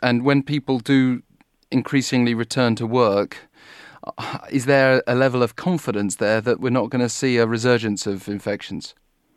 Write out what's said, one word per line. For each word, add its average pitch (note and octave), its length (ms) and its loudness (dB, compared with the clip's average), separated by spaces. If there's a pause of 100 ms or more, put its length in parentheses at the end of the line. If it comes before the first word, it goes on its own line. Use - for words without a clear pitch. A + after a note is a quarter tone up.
and B2 220 0
when C#3 180 2
people C3+ 360 -4
do B2+ 440 0 (480)
increasingly B2 640 0
return A#2 420 0
to A#2 100 -4
work, A2 600 0 (720)
uh, - 200 -10 (120)
is B2+ 160 -2
there C3+ 400 4
a B2 80 2
level B2+ 280 2
of A2+ 140 -2
confidence G#2+ 600 -2
there G#2+ 260 0
that A#2 180 0
we're C3 80 -2
not A#2+ 220 0
gonna B2 180 0
see B2 300 0
a A2+ 80 4
resurgence A2+ 600 0
of G2 220 -6
infections? G2+ 640 -8 (420)